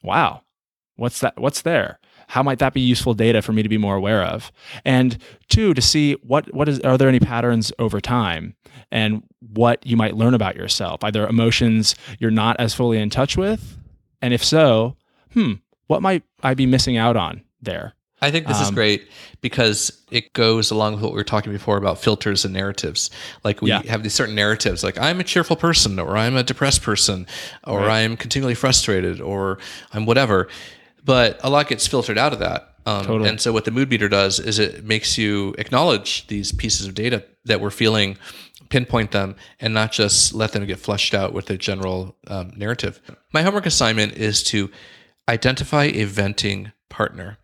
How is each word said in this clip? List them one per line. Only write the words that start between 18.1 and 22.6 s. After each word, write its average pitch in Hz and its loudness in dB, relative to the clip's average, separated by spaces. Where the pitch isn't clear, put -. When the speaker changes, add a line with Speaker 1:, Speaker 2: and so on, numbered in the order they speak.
Speaker 2:
I 143 2
think 160 -2
this 107 2
is 101 0
Speaker 1:
Um, 98 -2
Speaker 2:
great 107 0
because 113 0
it 117 -4
goes 113 2
along 107 0
with 104 -6
what 113 -4
we - -4
were 104 -4
talking 107 -2
before 101 0
about 98 -2
filters 104 0
and 95 -4
narratives. 95 -4